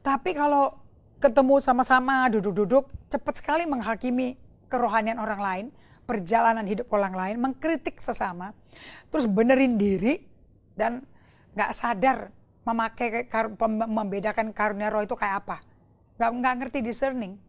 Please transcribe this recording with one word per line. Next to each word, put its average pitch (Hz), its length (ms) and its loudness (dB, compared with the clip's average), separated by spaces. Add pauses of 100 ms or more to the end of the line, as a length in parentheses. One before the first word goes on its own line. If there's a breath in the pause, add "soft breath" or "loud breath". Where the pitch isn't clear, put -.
Tapi 277 380 -2
kalau 285 340 2 (460)
ketemu 269 400 6
sama-sama, 254 720 4
duduk-duduk, 208 560 2 (240)
cepat - 320 -4
sekali 330 240 0
menghakimi 247 720 -2 (320)
kerohanian 226 480 0
orang 214 240 -4
lain, 196 240 -4 (400 soft breath)
perjalanan 226 580 2
hidup 202 300 -4
orang 196 180 0
lain, 185 300 -4
mengkritik 302 560 -4
sesama, 196 560 -6 (560 loud breath)
terus 277 160 0
benerin 240 480 4
diri, 202 480 2 (560)
dan 233 240 -2 (560 soft breath)
nggak 208 160 -2
sadar 240 560 0 (380)
memakai 226 560 -2
kar-, 220 320 -2
pem-, 220 320 0
membedakan 214 640 -2
karunia 208 400 -2
roh 214 80 2
itu 208 160 -4
kayak 202 320 -4
apa. 175 160 -10 (560)
Nggak, 233 160 2
nggak 247 240 0
ngerti 269 240 -4
discerning. 233 500 -4 (140)